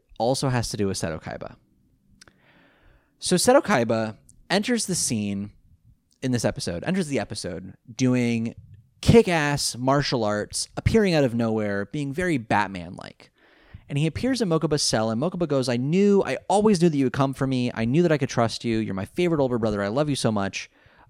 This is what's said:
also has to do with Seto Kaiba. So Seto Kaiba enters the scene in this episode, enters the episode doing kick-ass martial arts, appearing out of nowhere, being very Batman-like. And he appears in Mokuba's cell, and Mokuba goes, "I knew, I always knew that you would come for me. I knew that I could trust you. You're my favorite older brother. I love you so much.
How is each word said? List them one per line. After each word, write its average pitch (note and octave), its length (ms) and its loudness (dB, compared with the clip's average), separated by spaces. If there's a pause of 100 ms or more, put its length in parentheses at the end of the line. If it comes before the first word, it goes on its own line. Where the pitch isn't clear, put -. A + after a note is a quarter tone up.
(180)
also B2+ 300 0
has B2 220 -2
to A#2+ 60 -8
do G#2 100 0
with F#2+ 120 -2
Seto E2 240 -6
Kaiba. - 340 -12 (1600)
So - 180 0
Seto B3+ 260 6
Kaiba A2+ 540 0 (340)
enters G#3 360 0
the F#3 80 -2
scene G2+ 560 -4 (720)
in C3 100 -2
this A#2+ 120 -2
episode, G2 400 -4
enters F3+ 240 -4
the C#3 120 -2
episode F#2+ 540 -10 (200)
doing A#2+ 600 0 (460)
kick-ass D#3+ 760 4
martial C3 480 2
arts, G#2 520 -4
appearing G3+ 380 2
out D3 100 4
of A#2 100 0
nowhere, G#2+ 520 0
being C#3+ 260 -6
very F3+ 240 -2
Batman-like. G2 920 -4 (580)
And C#3+ 100 -4
he D#3 80 2
appears A#3+ 360 -2
in G3 60 0
Mokuba's D#3 340 0
cell, A2+ 280 0
and A2+ 100 -2
Mokuba F3 280 -2
goes, C3+ 200 0
"I A#2+ 100 0
knew, F#3+ 460 4
I C3 120 -4 (120)
always G#3 340 4
knew F3 80 6
that D3 60 -2
you C3+ 100 4
would A#2+ 80 2
come C#3 200 0
for C#3 120 -2
me. B2+ 280 0
I A2+ 120 -2
knew C#3+ 160 2
that E3+ 100 4
I D3 60 2
could C3 100 -2
trust - 360 -2
you. A2+ 140 0
You're G#2+ 160 -4
my F#2+ 120 -6
favorite E3+ 340 0
older B2 180 0
brother. G#2+ 240 0
I G2+ 60 0
love C#3+ 220 0
you C3 60 0
so A#2+ 140 0
much. G2 400 -4 (400)